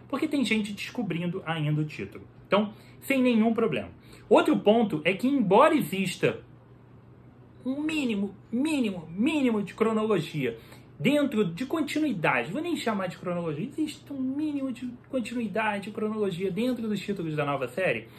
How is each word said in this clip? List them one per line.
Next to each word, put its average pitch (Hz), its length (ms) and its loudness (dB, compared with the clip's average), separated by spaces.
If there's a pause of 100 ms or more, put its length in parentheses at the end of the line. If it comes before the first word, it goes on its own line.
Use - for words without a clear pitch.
porque 294 200 -2
tem 277 160 0
gente 214 300 0
descobrindo 175 720 -4
ainda 151 360 0
o 151 40 -2
título. 95 400 -10 (220)
Então, 208 260 2 (280)
sem 269 200 2
nenhum 233 320 4
problema. 147 360 0 (380)
Outro 302 300 6
ponto 208 480 4
é 185 80 4
que, 233 140 -2
embora 269 480 6
exista 185 640 0 (1200)
um 269 160 -4
mínimo, 254 540 -2 (180)
mínimo, 226 600 0
mínimo 240 500 2
de - 140 -8
cronologia 208 840 0 (420)
dentro 240 460 2
de 175 220 -6
continuidade, 170 840 0
vou 269 100 -4
nem 339 140 -4
chamar 202 300 -2
de - 140 -8
cronologia, 175 480 -4
existe - 440 -8
um 277 80 -8
mínimo 269 520 -4
de 247 180 -8 (200)
continuidade, 214 800 -4
de - 20 -10
cronologia 208 580 -2
dentro 226 380 -2
dos 208 120 -2
títulos 175 360 -6
da 147 100 0
nova 135 220 -2
série, 127 400 -2 (120)